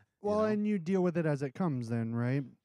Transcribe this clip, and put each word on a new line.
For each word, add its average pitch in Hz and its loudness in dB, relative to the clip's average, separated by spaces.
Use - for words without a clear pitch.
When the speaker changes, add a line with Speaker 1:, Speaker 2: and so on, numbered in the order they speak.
Speaker 1:
you 208 -2
Speaker 2:
Well, 208 2
Speaker 1:
know? 214 2
Speaker 2:
and 208 0
you 208 0
deal 180 0
with 175 2
it 165 0
as 147 0
it 139 -6
comes 131 0
then, 113 -2
right? 123 0